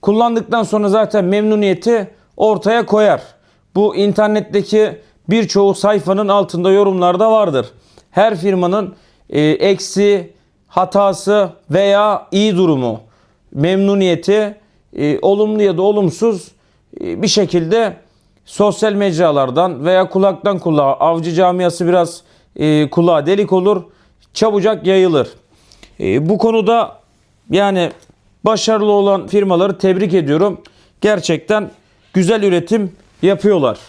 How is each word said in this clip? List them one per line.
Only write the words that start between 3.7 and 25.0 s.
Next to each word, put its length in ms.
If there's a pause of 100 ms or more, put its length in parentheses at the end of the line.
Bu 220
internetteki 1000 (300)
birçoğu 460
sayfanın 540
altında 420
yorumlarda 640
vardır. 340 (440)
Her 260
firmanın, 580 (360)
e, 100
eksi, 920 (360)
hatası 840 (180)
veya 640
iyi 240
durumu, 440 (520)
memnuniyeti, 1040 (380)
e, 260
olumlu 400
ya 140
da 60
olumsuz, 680 (520)
e, 220
bir 60
şekilde 680 (480)
sosyal 480
mecralardan 920
veya 240
kulaktan 500
kulağa, 340
avcı 400
camiası 540
biraz, 360 (340)
e, 340
kulağa 360
delik 260
olur, 300 (520)
çabucak 520
yayılır. 420 (720)